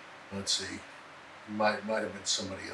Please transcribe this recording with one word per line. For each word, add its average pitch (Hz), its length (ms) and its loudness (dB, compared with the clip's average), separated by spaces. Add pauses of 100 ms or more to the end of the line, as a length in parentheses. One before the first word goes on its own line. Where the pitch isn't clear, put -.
(320)
Let's 98 200 2
see, 95 260 0 (720)
might, 104 380 4
might 110 140 4
have 101 120 0
been 98 120 -8
somebody 92 380 0 (120)